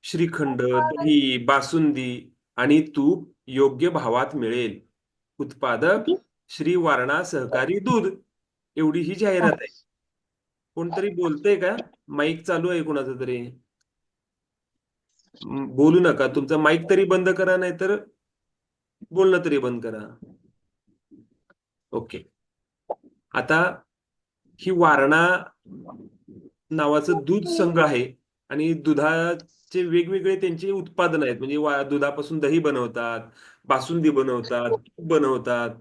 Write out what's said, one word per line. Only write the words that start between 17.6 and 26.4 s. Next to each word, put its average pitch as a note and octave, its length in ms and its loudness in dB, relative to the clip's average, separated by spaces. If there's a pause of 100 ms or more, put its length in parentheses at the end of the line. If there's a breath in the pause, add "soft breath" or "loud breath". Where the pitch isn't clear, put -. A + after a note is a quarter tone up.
बोलणं F#3 340 4
तरी D3 120 2
बंद B2 260 -4
करा. G#2+ 480 -12 (1600)
ओके. - 400 -10 (1000)
आता E3 420 0 (840)
ही F#3 120 -4
वारणा E3 720 4 (1300)